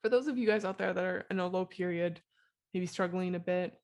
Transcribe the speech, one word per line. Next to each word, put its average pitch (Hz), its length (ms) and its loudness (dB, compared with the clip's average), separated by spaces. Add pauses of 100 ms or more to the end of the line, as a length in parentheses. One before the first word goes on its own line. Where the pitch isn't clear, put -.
for 220 60 2
those 254 200 4
of 254 100 0
you 233 80 2
guys 214 180 4
out 190 140 -2
there 185 140 0
that 180 120 0
are 180 260 -2
in 185 100 0
a 180 60 0
low 185 200 0
period, 175 540 -2 (520)
maybe 180 140 -2
struggling 180 480 -2
a 175 40 -4
bit 180 460 -2